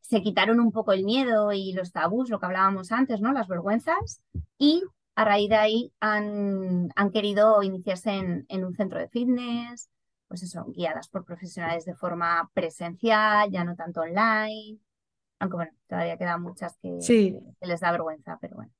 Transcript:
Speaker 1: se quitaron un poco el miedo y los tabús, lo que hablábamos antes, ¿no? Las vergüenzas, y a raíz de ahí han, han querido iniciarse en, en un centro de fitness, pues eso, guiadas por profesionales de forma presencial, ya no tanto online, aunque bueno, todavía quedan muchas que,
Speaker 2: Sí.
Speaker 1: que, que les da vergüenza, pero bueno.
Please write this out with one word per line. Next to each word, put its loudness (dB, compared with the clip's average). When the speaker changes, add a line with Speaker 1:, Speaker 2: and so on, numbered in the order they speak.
Speaker 1:
se 0
quitaron 4
un 4
poco 0
el 2
miedo 2
y -4
los -6
tabús, 0
lo -2
que -6
hablábamos 0
antes, 2
¿no? 2
Las -2
vergüenzas, -2
y 4
a 4
raíz 4
de 6
ahí 2
han, 0
han 2
querido 4
iniciarse -4
en, -2
en -4
un -6
centro -4
de -6
fitness, -4
pues -12
eso, -10
guiadas -6
por -10
profesionales -8
de -10
forma -2
presencial, 2
ya -2
no -6
tanto -6
online, -2
aunque -4
bueno, -6
todavía -4
quedan -4
muchas -10
que, -12
Speaker 2:
Sí. 6
Speaker 1:
que, -10
que -10
les -2
da 0
vergüenza, -6
pero -14
bueno. -16